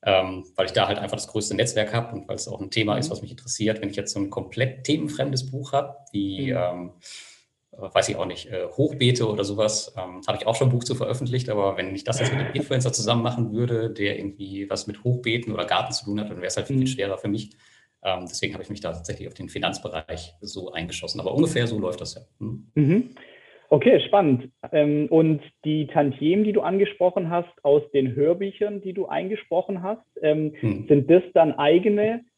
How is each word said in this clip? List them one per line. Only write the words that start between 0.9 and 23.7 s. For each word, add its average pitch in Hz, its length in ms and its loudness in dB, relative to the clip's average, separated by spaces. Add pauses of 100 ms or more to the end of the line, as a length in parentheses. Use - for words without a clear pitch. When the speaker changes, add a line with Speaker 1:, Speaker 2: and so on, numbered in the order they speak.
Speaker 1:
einfach 98 180 -6
das - 120 -8
größte 104 280 -4
Netzwerk 107 360 0
habe 117 220 -2
und 98 140 -10
weil 98 80 -6
es - 120 -10
auch 98 120 -10
ein 98 100 -8
Thema 104 260 0
ist, 139 120 -2
Speaker 2:
Mhm. - 40 -4
Speaker 1:
was - 100 -8
mich - 100 -12
interessiert. - 480 -4
Wenn 101 100 -4
ich - 60 -8
jetzt 101 160 -6
so 101 80 -4
ein 98 100 -2
komplett - 540 -4
themenfremdes 139 680 -2
Buch - 220 -8
habe, 139 240 -2 (160)
wie, 98 400 -4
Speaker 2:
Mhm. 92 60 0
Speaker 1:
ähm, 90 320 -4 (840)
äh, 95 220 -14
weiß 98 140 4
ich 104 80 -2
auch 92 100 -2
nicht, 90 240 -10
äh, 90 160 -4 (100)
Hochbeete 123 520 4
oder 104 160 0
sowas, 107 540 -2
ähm, 92 280 -10
habe - 120 -2
ich - 80 -4
auch 117 80 2
schon 127 140 4
ein 127 40 4
Buch 120 120 0
zu 120 100 -4
veröffentlicht, 123 560 -2
aber 98 260 0
wenn 95 180 -4
ich 98 100 -8
das - 160 -6
jetzt 127 120 0
mit 135 80 -2
dem 135 140 -4
Speaker 2:
<laughs> - 0 -
Speaker 1:
Influencer 127 380 0
zusammen 117 300 0
machen 117 300 -2
würde, 113 380 -2
der 101 280 -2
irgendwie 98 520 -10
was 95 160 -4
mit 104 180 -12
Hochbeeten 120 480 -2
oder 90 120 -4
Garten 92 280 0
zu - 120 -6
tun 101 160 -4
hat, 104 100 -8
dann 87 100 -10
wär's 87 160 -4
halt 104 100 -4
viel, 139 100 0
viel 131 80 4
Speaker 2:
Mhm. 131 40 0
Speaker 1:
schwerer 98 300 -4
für - 100 -6
mich. 110 220 -4 (520)
Ähm, 90 260 -2
deswegen - 260 -6
habe 92 80 -10
ich - 80 -14
mich 104 100 -8
da 85 120 -6
tatsächlich 82 340 -10
auf 85 80 -14
den 90 140 -12
Finanzbereich 82 920 -6
so 98 300 -10
eingeschossen. 85 500 -8
Aber 92 140 -2
ungefähr 139 320 2
so 113 120 -2
läuft 90 220 -4
das 82 140 -10
ja. - 60 -18 (180)
Mhm. 110 360 -10
Speaker 2:
Mhm. 156 360 4 (580)
Okay, 156 380 6